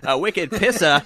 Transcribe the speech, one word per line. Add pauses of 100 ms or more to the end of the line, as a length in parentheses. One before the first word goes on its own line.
a
wicked
pisser.